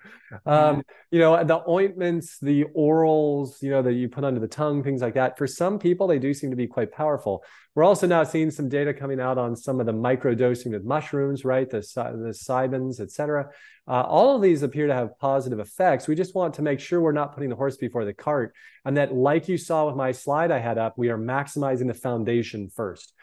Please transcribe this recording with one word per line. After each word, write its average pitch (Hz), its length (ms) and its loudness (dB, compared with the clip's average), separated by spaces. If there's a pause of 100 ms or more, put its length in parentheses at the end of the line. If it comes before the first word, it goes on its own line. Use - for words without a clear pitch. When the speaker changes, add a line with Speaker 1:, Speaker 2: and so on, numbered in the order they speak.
(460)
Speaker 1:
Um, 151 300 4
Speaker 2:
Yeah. 139 60 -2 (280)
Speaker 1:
you 170 80 2
know, 165 240 6
the 165 260 2
ointments, 175 680 0
the 143 280 2 (100)
orals, 151 840 2
you 139 100 -4
know, 135 120 2
that 123 120 2
you 123 140 -2
put 135 140 -6
under 131 160 0
the 110 80 -2
tongue, 147 380 -2
things 135 180 -2
like 117 120 -2
that. 127 220 0
For 139 120 -2
some 190 320 -2
people, 180 260 2
they 180 140 4
do 139 120 0
seem 139 180 -4
to 127 60 -4
be 123 120 -2
quite 117 240 -2
powerful. 139 500 -2 (320)
We're 151 80 4
also 185 240 6
now 170 160 4
seeing 156 300 0
some 147 160 -4
data 143 260 0
coming 139 260 -6
out 127 180 0
on 120 180 -2
some 131 240 -4
of 113 60 -2
the 117 60 0
microdosing 123 840 0
of 98 80 -8
mushrooms, 139 600 -2
right? 131 240 0
The 110 140 -4
psi-, 120 300 -6
the 113 200 -8
cybins, 131 680 -4
et 98 100 -8
cetera. 147 400 -4 (380)
Uh, 127 140 0
all 247 340 4
of 214 60 0
these 165 200 4
appear 147 240 -2
to 143 80 2
have 120 240 -4
positive 131 400 -2
effects. 131 480 0
We 151 80 0
just 180 220 -2
want 175 180 -2
to 151 80 -6
make 147 160 0
sure 175 220 -2
we're 165 100 4
not 147 240 -2
putting 139 140 -6
the 117 80 -4
horse 135 200 -2
before 117 280 -4
the 101 100 -6
cart, 143 400 -2 (300)
and 135 120 -2
that, 139 160 2
like 143 360 2
you 180 80 0
saw 156 300 0
with 135 100 -4
my 131 160 0
slide 156 400 -2
I 135 60 0
had 117 200 -2
up, 113 180 -2
we 120 120 0
are 117 100 -2
maximizing 131 720 -2
the 117 60 -4
foundation 113 720 -4
first. - 540 -10